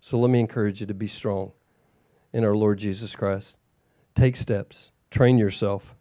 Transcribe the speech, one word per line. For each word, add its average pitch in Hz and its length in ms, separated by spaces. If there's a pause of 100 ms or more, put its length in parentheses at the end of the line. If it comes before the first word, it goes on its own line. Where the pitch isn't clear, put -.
So - 180
let 120 120
me 123 100
encourage 107 400
you 104 60
to 104 80
be 98 140
strong 98 440 (800)
in 117 120
our 104 120
Lord 104 220
Jesus 101 360
Christ. 98 440 (560)
Take 127 220
steps. - 540 (200)
Train 127 280
yourself. 101 640